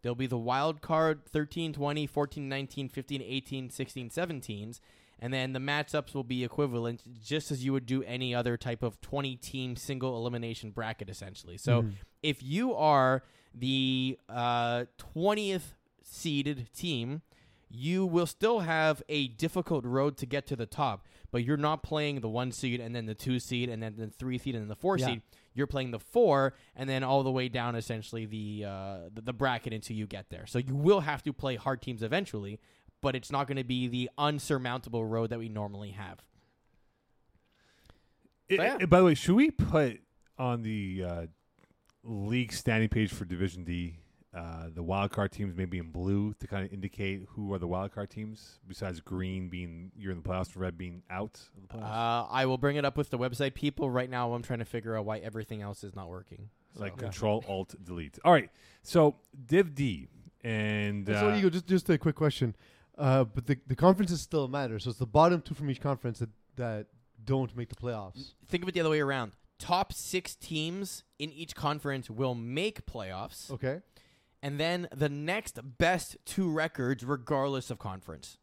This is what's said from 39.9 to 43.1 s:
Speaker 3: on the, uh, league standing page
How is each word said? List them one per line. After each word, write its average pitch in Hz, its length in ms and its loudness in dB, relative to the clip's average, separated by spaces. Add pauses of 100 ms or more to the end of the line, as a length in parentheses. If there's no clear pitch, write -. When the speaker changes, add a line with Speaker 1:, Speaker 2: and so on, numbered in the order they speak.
Speaker 3:
on 123 240 0
the, 98 420 -2
uh, 85 220 -4 (760)
league 113 500 -2
standing 110 360 2
page 107 240 2